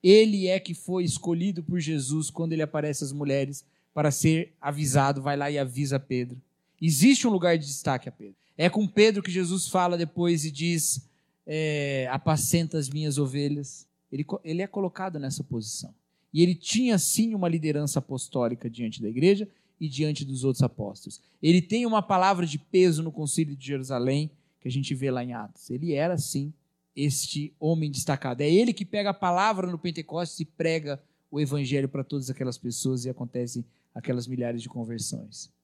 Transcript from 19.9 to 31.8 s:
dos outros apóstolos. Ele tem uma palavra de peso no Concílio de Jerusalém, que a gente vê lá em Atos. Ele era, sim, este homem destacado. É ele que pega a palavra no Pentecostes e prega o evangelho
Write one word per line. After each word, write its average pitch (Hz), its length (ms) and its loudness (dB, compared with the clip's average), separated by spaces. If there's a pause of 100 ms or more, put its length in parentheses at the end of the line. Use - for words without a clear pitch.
dos 131 180 -6
outros 135 200 2
apóstolos. - 580 -6 (200)
Ele 170 200 6
tem 226 240 -2
uma 220 160 2
palavra 185 440 2
de 151 120 -6
peso 175 440 4
no 160 100 -6
Concílio 147 440 -2
de 131 100 -18
Jerusalém, 135 680 -2 (340)
que 131 40 -4
a - 20 -4
gente 135 240 -2
vê 131 160 -2
lá 123 120 -4
em 123 80 -8
Atos. 107 380 -12
Ele 147 240 -4
era, 160 240 0
sim, 151 340 -4 (440)
este 147 640 -2
homem 156 320 0
destacado. 131 500 -2
É 147 100 2
ele 226 220 6
que 202 100 -6
pega 202 280 -2
a - 20 -2
palavra 190 540 0
no 175 100 -6
Pentecostes 165 640 -8
e 160 60 -4
prega 160 540 -2 (300)
o 147 100 -4
evangelho 139 480 0